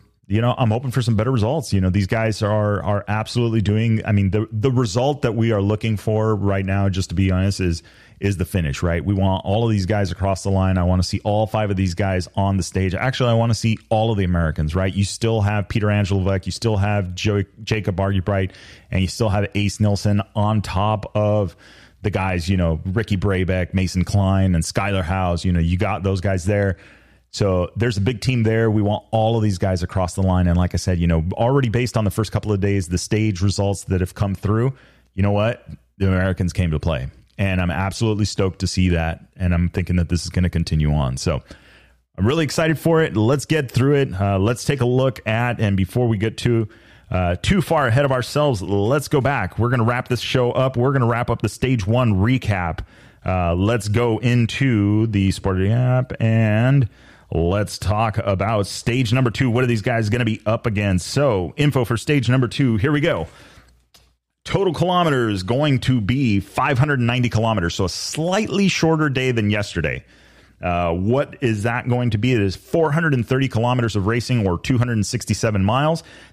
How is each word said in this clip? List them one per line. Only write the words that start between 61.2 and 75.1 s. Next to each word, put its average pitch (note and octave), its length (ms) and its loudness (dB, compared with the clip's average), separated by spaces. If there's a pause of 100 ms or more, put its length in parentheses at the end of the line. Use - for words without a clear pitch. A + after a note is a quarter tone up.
info C#3+ 280 2
for A2+ 120 -2
stage C#3 320 0
number B2+ 200 2
two. A#2+ 280 0
Here B2 160 0
we D3 80 2
go. B2 280 -2 (1200)
Total F#3 240 0
kilometers C3+ 720 2
going C3 340 2
to B2+ 220 0
be A2 400 2
five C#3 360 -2
hundred C#3+ 220 2
ninety A#2+ 300 2
kilometers, A2 480 0
so G2 80 -2
a F2+ 40 0
slightly F#3 800 -2
shorter D#3+ 420 2
day C3 220 0
than A2+ 180 0
yesterday. D#2+ 560 -2 (560)
Uh, F2 320 0
what A2 480 0
is A2 220 0
that A#2 260 -2
going B2 220 0
to G2+ 80 0
be? B2 140 2
It A#2 80 2
is F#2+ 160 0
four E3 340 0
hundred D#3 240 2
and A#2+ 100 0
thirty C3 220 0
kilometers A#2+ 480 0
of G2 140 0
racing, A#2+ 360 0
or F2 140 0
two C3 180 0
hundred B2 180 0
and G#2 120 0
sixty-seven G#2+ 580 -2